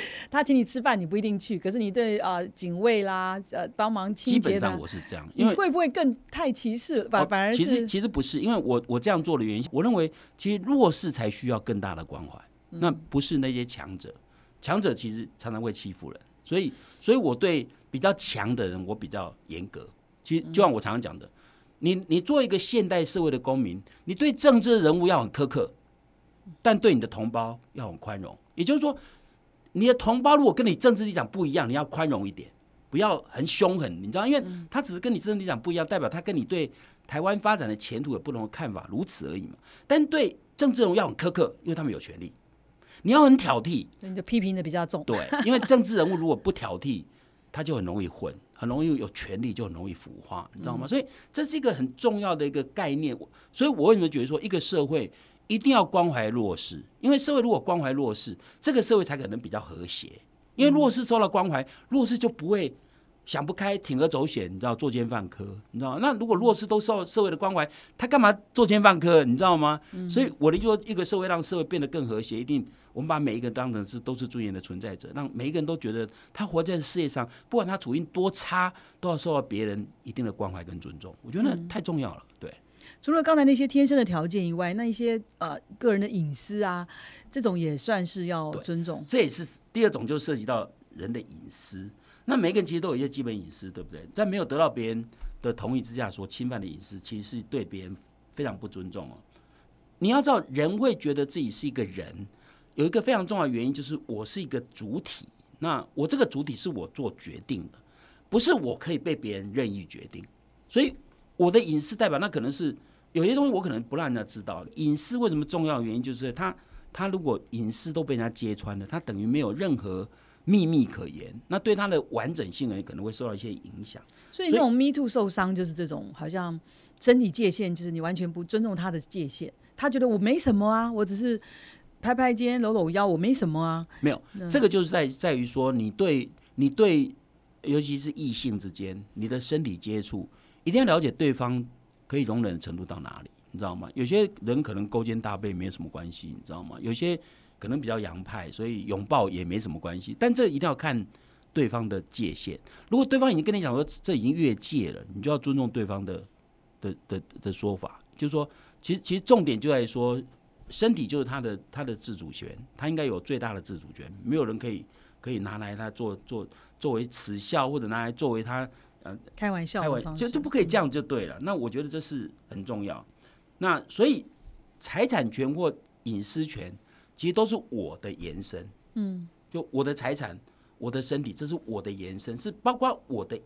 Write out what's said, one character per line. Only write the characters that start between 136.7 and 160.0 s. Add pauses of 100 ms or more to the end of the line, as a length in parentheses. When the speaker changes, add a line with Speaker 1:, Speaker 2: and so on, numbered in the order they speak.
Speaker 2:
尤
其
是
异
性
之
间， (120)
你
的
身
体
接
触， (360)
一
定
要
了
解
对
方 (420)
可
以
容
忍
的
程
度
到
哪
里， (200)
你
知
道
吗？
有
些 (120)
人
可
能
勾
肩
搭
背
没
有
什
么
关
系，
你
知
道
吗？
有
些 (400)
可
能
比
较
洋
派，
所
以
拥
抱
也
没
什
么
关
系，
但
这
一
定
要
看 (460)
对
方
的 (120)
界
限。 (320)
如
果
对
方
已
经
跟
你
讲
说 (200)
这
已
经
越
界
了， (120)
你
就
要
尊
重
对
方
的， (580)
的， (140)
的， (180)
的
说
法。 (180)
就
是
说， (360)
其
实，
其
实
重
点
就
在
于
说， (460)